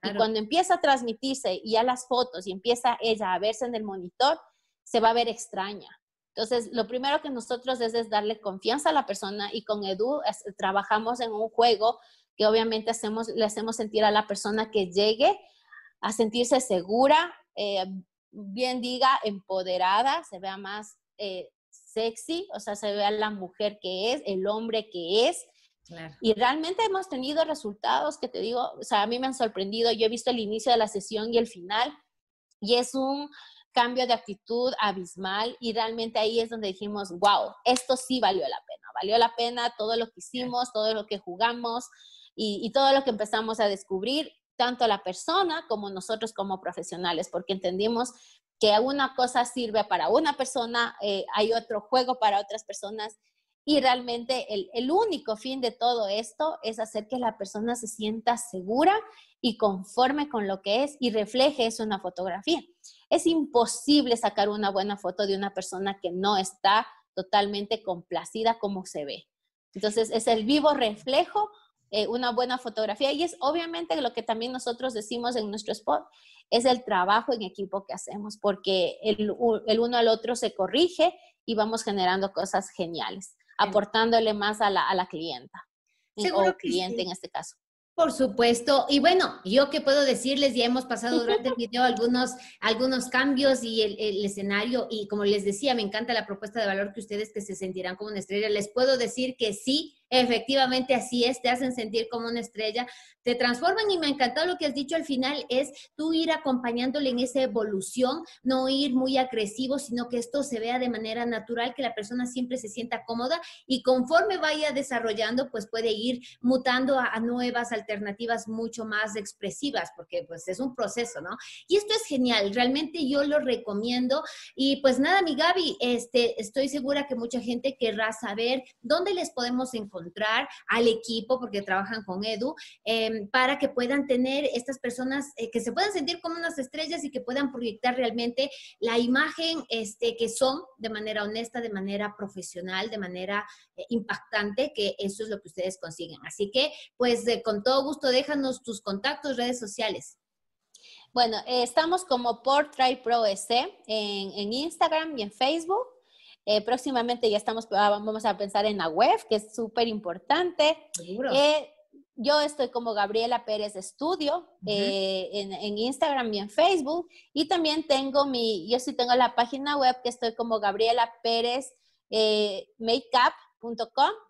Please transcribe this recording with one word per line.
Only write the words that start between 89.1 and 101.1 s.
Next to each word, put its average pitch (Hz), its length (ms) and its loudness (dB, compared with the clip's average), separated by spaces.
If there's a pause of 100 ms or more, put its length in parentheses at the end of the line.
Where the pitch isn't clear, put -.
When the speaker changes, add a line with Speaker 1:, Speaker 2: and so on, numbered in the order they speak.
Speaker 2:
yo 269 260 4
qué 294 100 0
puedo 277 240 4
decirles, 269 500 2
ya 233 120 2
hemos 254 180 0
pasado 240 360 0
durante 240 280 2
el 247 60 0
Speaker 1:
<laughs> - 20 -8
Speaker 2:
video 240 260 0
algunos, 247 500 2 (280)
algunos 240 480 0
cambios 262 560 4
y 226 180 -2
el, 208 160 0
el 208 260 -2
escenario, 202 640 -2
y 208 180 -6
como 208 160 -2
les 202 220 4
decía, 240 280 0
me 240 80 0
encanta 214 300 -2
la 214 140 0
propuesta 208 340 -8
de 208 60 2
valor 196 260 -2
que 233 80 -12
ustedes 208 320 -6
que 214 80 -6
se 202 140 -8
sentirán 185 420 -6
como 214 140 -10
una 208 100 -6
estrella. 202 300 -2
Les 202 180 0
puedo 254 300 4
decir 254 400 -2
que 214 160 -4
sí, 285 400 -2 (140)
Efectivamente, 254 840 2
así 240 300 0